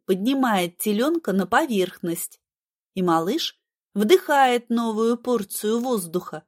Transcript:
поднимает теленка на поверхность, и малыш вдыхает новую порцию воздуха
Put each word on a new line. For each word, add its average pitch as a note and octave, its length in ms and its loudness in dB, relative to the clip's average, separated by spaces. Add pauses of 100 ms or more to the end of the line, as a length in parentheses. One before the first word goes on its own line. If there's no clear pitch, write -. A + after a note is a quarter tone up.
поднимает G3+ 720 0
теленка A#3 540 -2
на F#3+ 140 0
поверхность, F#3+ 920 -2 (540)
и F#3+ 80 -4
малыш F3 580 -2 (340)
вдыхает B3 760 4
новую A#3 480 0
порцию A#3 640 -2
воздуха F3+ 680 -4